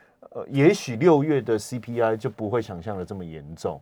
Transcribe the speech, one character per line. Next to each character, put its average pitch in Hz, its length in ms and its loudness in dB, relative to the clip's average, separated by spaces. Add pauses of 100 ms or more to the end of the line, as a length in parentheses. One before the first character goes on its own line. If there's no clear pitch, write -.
(320)
呃， 117 180 -10
也 147 240 6
许 123 220 -6
六 147 280 6
月 147 160 2
的 110 180 0
C 123 200 -8
P 117 240 -4
I 113 120 2
就 113 140 -4
不 107 220 -8
会 120 100 0
想 92 220 -8
象 101 160 -8
的 92 40 -6
这 101 120 -10
么 92 100 -10
严 78 180 -14 (140)
重。 80 260 -8